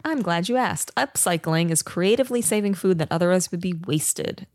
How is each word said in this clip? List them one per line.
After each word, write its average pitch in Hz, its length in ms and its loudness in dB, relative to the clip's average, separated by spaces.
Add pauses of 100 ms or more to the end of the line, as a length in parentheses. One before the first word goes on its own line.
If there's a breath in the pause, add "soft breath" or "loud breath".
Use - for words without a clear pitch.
I'm 311 180 -2
glad 175 280 0
you 247 80 0
asked. 190 380 -2
Upcycling 170 760 0
is 165 140 0
creatively 240 580 2
saving 208 320 0
food 185 260 2
that 156 120 0
otherwise 175 400 2
would 175 100 -6
be 180 120 -4
wasted. - 800 -4